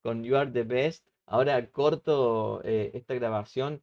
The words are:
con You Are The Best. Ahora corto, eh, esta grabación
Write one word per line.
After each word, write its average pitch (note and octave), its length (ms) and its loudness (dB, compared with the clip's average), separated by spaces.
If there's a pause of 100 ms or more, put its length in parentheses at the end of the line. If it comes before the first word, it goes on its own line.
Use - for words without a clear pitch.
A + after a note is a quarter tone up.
con A2+ 220 -4
You B2 120 2
Are C#3 160 0
The A#2+ 120 -2
Best. B2+ 440 -2 (180)
Ahora B2+ 420 2
corto, B2 960 0
eh, A2 300 0
esta A#2+ 200 -8
grabación B2 680 -4